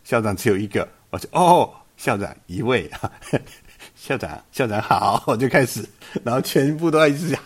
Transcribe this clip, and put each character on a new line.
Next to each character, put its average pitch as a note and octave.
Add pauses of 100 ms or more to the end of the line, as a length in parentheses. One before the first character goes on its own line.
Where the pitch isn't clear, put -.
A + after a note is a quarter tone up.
校 B2+
长 G#2+
只 G2+
有 G2
一 G#2
个， G2+ (220)
我 -
就 -
，“哦， E3+ (280)
校 A#2+
长 F#2+ (120)
一 F2+
位 A2
啊， - (420)
<laughs> -
校 -
长， D#2+
校 C3
长 G#2
好。” -
我 F3+
就 B2+
开 C3
始， G#2 (400)
然 A#2
后 C3+
全 C#3+
部 E3
都 D#3
在 D#3
一 C#3+
直 D3